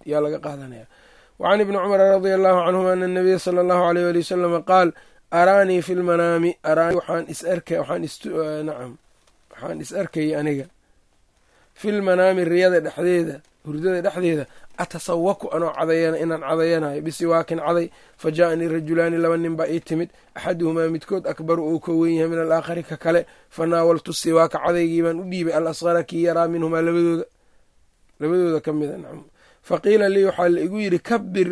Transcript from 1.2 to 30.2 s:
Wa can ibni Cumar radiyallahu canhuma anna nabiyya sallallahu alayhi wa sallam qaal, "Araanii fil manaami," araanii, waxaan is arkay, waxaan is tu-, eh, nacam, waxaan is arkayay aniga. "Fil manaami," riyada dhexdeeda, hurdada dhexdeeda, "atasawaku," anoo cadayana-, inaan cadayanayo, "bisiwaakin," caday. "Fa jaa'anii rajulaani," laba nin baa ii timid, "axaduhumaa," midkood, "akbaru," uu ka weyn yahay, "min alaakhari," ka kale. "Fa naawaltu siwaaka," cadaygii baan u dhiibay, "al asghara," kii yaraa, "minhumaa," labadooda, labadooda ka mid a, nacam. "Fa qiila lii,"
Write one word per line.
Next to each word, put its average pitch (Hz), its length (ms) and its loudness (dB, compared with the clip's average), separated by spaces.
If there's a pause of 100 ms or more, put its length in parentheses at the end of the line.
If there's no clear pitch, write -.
Wa - 80 -2
can 202 160 4
ibni 196 140 -2
Cumar 196 220 2 (200)
radiyallahu 190 460 4
canhuma 185 260 2
anna 185 160 -2
nabiyya 185 320 2
sallallahu 180 480 2
alayhi 175 300 0
wa 170 100 0
sallam 180 240 0 (160)
qaal, 185 200 6 (440)
"Araanii 185 500 6
fil 180 220 -2
manaami," 170 460 2 (120)
araanii, 165 380 2
waxaan 165 320 -4
is - 120 -12
arkay, 170 360 -2
waxaan 160 240 -4
is 147 140 -10
tu-, - 180 -8
eh, 156 260 -4
nacam, 127 360 -10 (520)
waxaan 165 300 -10
is - 120 -14
arkayay 160 440 -4
aniga. 147 300 -2 (1040)
"Fil 208 300 -4
manaami," 185 420 4
riyada 175 400 4
dhexdeeda, 165 560 -2 (240)
hurdada 165 380 -2
dhexdeeda, 170 420 0 (340)
"atasawaku," 175 720 -4
anoo 160 220 -2
cadayana-, 160 480 0
inaan 165 260 -4
cadayanayo, 160 560 0
"bisiwaakin," 165 560 -2
caday. 170 320 -2 (300)
"Fa - 100 -4
jaa'anii 165 380 2
rajulaani," 165 500 -2
laba 165 180 2
nin 165 200 -4
baa 160 100 -2
ii 160 140 -4
timid, 165 300 -6 (260)
"axaduhumaa," 165 560 -2
midkood, 175 340 -6
"akbaru," 165 380 -2 (100)
uu 156 60 -2
ka 170 120 -6
weyn 165 280 2
yahay, 160 80 0
"min 165 100 -4
alaakhari," 165 460 -2
ka 160 120 -12
kale. 170 300 0 (220)
"Fa 160 180 -4
naawaltu 170 460 2
siwaaka," 165 500 2
cadaygii 170 400 0
baan 165 180 -2
u 190 40 -8
dhiibay, 175 320 -4
"al 160 100 0
asghara," 165 380 0
kii 165 240 -4
yaraa, 170 200 2
"minhumaa," 165 360 -2
labadooda, 170 400 0 (960)
labadooda 165 400 0
ka 156 120 -4
mid 147 180 -2
a, - 80 -10
nacam. 151 260 -16 (380)
"Fa 170 160 -2
qiila 208 320 4
lii," 196 160 4